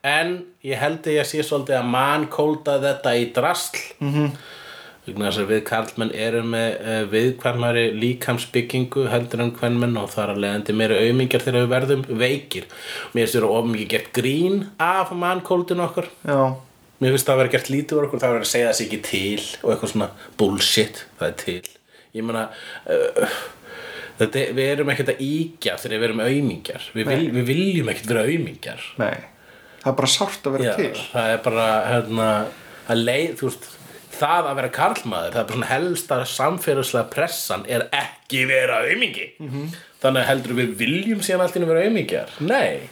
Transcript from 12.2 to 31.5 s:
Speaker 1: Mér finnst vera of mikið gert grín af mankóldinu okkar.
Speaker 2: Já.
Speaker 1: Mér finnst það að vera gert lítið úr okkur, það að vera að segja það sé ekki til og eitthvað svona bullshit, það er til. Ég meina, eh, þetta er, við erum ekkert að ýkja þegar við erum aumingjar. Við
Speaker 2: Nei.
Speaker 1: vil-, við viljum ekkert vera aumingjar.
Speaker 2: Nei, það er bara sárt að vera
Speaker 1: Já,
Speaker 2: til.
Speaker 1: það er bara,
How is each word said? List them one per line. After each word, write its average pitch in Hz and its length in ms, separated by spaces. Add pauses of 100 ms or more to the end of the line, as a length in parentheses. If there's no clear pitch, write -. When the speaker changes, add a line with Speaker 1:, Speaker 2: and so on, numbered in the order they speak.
Speaker 1:
Mér 117 160
finnst 110 100
vera 110 140
of 113 180
mikið 107 220
gert 110 240
grín 160 480 (160)
af 180 340
mankóldinu 180 720
okkar. 170 240 (140)
Speaker 2:
Já. 135 340 (460)
Speaker 1:
Mér 131 160
finnst 131 100
það 139 80
að 131 80
vera 120 80
gert 120 220
lítið 143 260
úr 143 80
okkur, 135 160
það 131 60
að 120 80
vera 107 100
að - 60
segja 120 160
það 107 100
sé 110 80
ekki 95 160
til 98 400 (140)
og - 160
eitthvað 101 180
svona 104 180 (280)
bullshit, 104 680 (140)
það - 100
er 82 80
til. 90 280 (520)
Ég 110 100
meina, 113 200 (420)
eh, - 400 (920)
þetta 110 200
er, 123 160
við 135 160
erum 143 240
ekkert 131 160
að 135 160
ýkja 156 560
þegar 110 160
við 117 80
erum 110 160
aumingjar. 127 600 (120)
Við 110 120
Speaker 2:
Nei. 131 100
Speaker 1:
vil-, 156 160
við 123 180
viljum 165 400
ekkert - 160
vera 113 160
aumingjar. 135 640 (120)
Speaker 2:
Nei, 107 200 (640)
það 135 80
er 131 80
bara - 160
sárt - 320
að 139 60
vera 135 120
Speaker 1:
Já, 110 120
Speaker 2:
til. 127 180 (160)
Speaker 1:
það 113 240
er 113 80
bara, 113 260 (220)